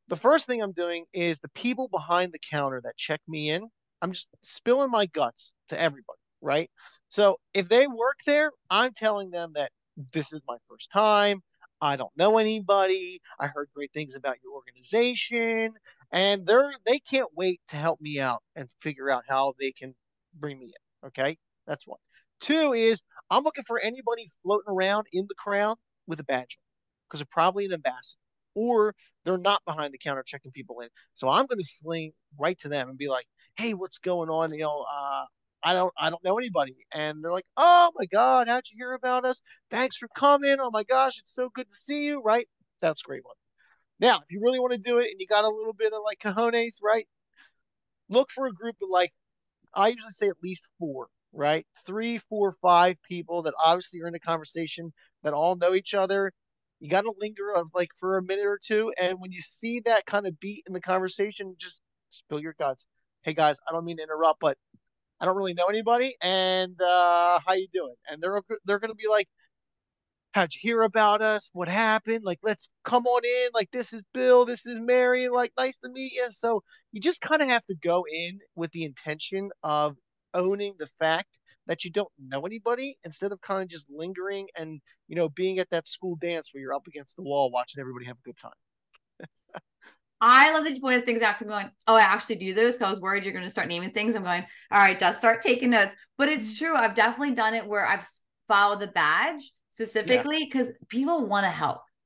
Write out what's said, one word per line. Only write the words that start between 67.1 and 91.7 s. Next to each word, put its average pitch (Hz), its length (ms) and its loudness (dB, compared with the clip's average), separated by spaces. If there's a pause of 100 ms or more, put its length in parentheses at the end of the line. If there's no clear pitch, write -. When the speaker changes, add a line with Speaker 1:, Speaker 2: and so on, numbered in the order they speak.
Speaker 1:
how 185 80 4
you 190 200 -2
doing?" 147 220 -6 (120)
And 151 160 -12
they're, 196 180 -2 (240)
they're 202 140 0
gonna 220 160 -8
be 214 140 -6
like, 214 180 4 (1080)
"How'd 180 200 2
you - 80 -14
hear 226 220 2
about 214 380 4
us? 214 320 0
What 180 160 -6
happened? 220 560 0
Like, 175 180 -4
let's 214 240 -2 (160)
come 247 240 2
on 247 180 2
in. 247 280 0
Like, 214 180 0
this 247 220 -6
is 214 100 -14 (100)
Bill. 254 320 6
This 233 200 -6
is 233 140 -10
Mary. 247 500 2
Like, 247 280 0
nice 262 220 -2
to 254 100 -16
meet 262 240 -12
you." 247 180 -2
So 233 320 -2 (280)
you 214 100 -12
just 339 200 0
kinda 302 260 0
have 240 200 2
to 190 80 -6
go 170 360 0
in 170 280 -6 (160)
with 165 160 -6
the 170 120 -8
intention 156 640 -8 (140)
of 151 340 0 (360)
owning 196 440 -2
the 151 100 -10 (120)
fact 165 400 -2 (280)
that 160 180 -4
you 175 60 -12
don't 196 280 -4
know 135 260 -8
anybody, 240 600 -4
instead 190 260 -8
of 190 100 -14
kinda 190 260 -6
just 160 220 -16
lingering 185 680 -8
and, 160 240 -12 (260)
you 156 80 -10
know, 165 140 0
being 185 300 -4
at 180 120 -2
that 165 160 -4
school 180 300 -8
dance 165 360 -6
where 139 80 -16
you're 135 140 -8
up - 120 -8
against 143 280 -18
the - 80 -14
wall 139 280 0
watching 123 300 -4
everybody 123 240 -12
have 123 140 -14
a - 40 -20
good 127 140 -18
time. - 160 -20 (1000)
<laughs> - 80 -14 (600)
Speaker 2:
I 262 320 8
love 311 100 2
that 311 100 -2
you 254 80 -10
pointed 247 240 0
things 233 160 0
out 214 120 2
'cause - 100 -8
I'm 208 60 -12
going, 208 220 -6 (160)